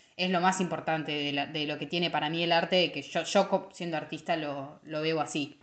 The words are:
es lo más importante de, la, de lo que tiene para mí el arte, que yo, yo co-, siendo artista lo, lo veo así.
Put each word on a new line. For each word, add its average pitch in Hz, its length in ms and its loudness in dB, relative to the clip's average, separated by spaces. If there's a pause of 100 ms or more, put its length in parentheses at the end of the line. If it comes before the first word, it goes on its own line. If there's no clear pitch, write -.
(160)
es 185 140 0
lo 175 120 2
más 185 180 4
importante 156 520 0
de, 143 200 -2
la, 143 140 0
de 151 200 -4
lo 147 120 -4
que 151 80 -6
tiene 175 240 0
para 151 200 0
mí 165 120 0
el 170 100 2
arte, 175 400 4
que 147 100 -6
yo, 165 220 -2
yo 196 240 4
co-, - 240 0
siendo 170 240 -6
artista 156 400 -2
lo, 143 480 -6
lo 151 160 -6
veo 160 200 2
así. 143 420 -4